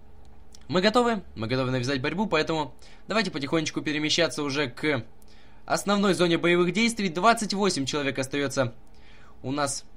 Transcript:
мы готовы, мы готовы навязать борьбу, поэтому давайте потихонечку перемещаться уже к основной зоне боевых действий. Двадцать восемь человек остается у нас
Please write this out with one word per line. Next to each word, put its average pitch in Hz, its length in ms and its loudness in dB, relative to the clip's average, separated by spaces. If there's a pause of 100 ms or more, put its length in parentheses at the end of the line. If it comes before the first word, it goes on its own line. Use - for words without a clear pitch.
(680)
мы 170 140 2
готовы, 226 400 4 (120)
мы 110 120 -2
готовы 127 240 2
навязать 131 320 0
борьбу, 165 240 0
поэтому 160 480 0 (340)
давайте 196 220 0
потихонечку 151 500 0
перемещаться 151 640 0
уже 143 260 0
к 139 360 0 (600)
основной 196 480 2
зоне 165 240 4
боевых 175 360 4
действий. 220 360 2
Двадцать 208 460 2
восемь 190 320 2
человек 139 320 0
остается 135 560 0 (680)
у 127 100 -6
нас 139 340 -2 (100)